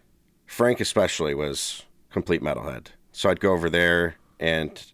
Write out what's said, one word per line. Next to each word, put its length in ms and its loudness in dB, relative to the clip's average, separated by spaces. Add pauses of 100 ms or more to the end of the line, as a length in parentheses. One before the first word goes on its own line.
(440)
Frank 360 0
especially 540 0
was 500 -6 (260)
complete 320 -2
metalhead. 460 -6 (240)
So 180 0
I'd 100 0
go 120 4
over 180 0
there 460 2 (220)
and, 440 -2 (120)